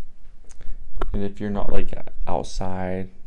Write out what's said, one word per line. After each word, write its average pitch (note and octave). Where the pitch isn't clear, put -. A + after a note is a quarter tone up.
And G2+
if G2+
you're G#2
not, G2
like, G2
outside F#2